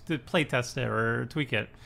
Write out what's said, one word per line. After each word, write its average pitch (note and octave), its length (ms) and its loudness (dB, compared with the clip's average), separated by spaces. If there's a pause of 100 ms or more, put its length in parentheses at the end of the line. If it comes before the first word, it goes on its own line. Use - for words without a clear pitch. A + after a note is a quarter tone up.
to D#3+ 120 0
play - 240 2
test B2+ 340 0
it B2 120 0
or A2+ 380 2
tweak D3 260 -2
it G#2+ 160 0 (180)